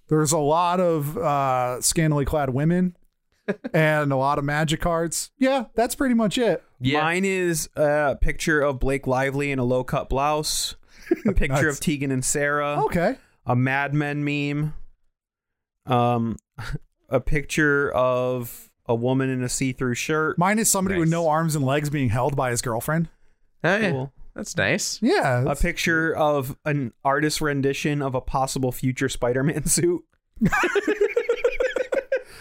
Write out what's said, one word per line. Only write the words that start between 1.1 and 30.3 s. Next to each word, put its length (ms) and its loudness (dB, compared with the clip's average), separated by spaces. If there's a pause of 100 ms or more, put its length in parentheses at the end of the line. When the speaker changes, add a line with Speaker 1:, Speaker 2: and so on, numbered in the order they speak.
Speaker 1:
uh, 640 0
scantily 440 2
clad 260 -2
women 460 0 (380)
Speaker 2:
<laughs> 400 -8
Speaker 1:
and 380 2
a 40 0
lot 220 0
of 60 -2
magic 360 -2
cards. 580 -2
Yeah, 360 2
that's 200 0
pretty 200 0
much 240 2
it. 240 2 (160)
Speaker 2:
Yeah. 240 0
Speaker 3:
Mine 220 0
is 520 0
a 440 2
picture 400 2
of 200 0
Blake 260 0
Lively 440 0
in 80 -2
a 60 0
low-cut 460 0
blouse, 680 -2 (500)
a 60 4
Speaker 1:
<laughs> 0 -
Speaker 3:
picture 340 4
Speaker 1:
Nice. 80 0
Speaker 3:
of 60 -10
Tegan 320 0
and 120 0
Sarah, 600 0
Speaker 1:
Okay. 320 0 (300)
Speaker 3:
a 100 2
Mad 380 0
Men 300 0
meme, 500 -2 (1120)
um, 500 0 (220)
<laughs> 500 -12
a 120 0
picture 720 2
of 720 -2 (240)
a 60 2
woman 340 0
in 140 -2
a 60 -2
see-through 460 -2
shirt. 440 0
Speaker 1:
Mine 220 2
is 100 2
somebody 260 0
with 120 2
Speaker 2:
Nice. 40 2
Speaker 1:
no 160 0
arms 280 0
and 100 -2
legs 240 0
being 180 0
held 280 0
by 140 0
his 120 -2
girlfriend. 460 -2 (560)
Speaker 2:
Oh, 120 2
yeah. 140 0
Speaker 3:
Cool. 220 -4 (200)
Speaker 2:
That's 240 -10
nice. 460 0
Speaker 1:
Yeah, 380 2
Speaker 3:
A 40 0
Speaker 1:
that's 180 -2
Speaker 3:
picture 520 0
of 500 0
an 280 -2 (120)
artist 360 2
rendition 600 0
of 140 -2
a 60 -2
possible 500 -2
future 380 -2
Spider-Man 560 0
<laughs> 20 -6
suit. 380 0 (360)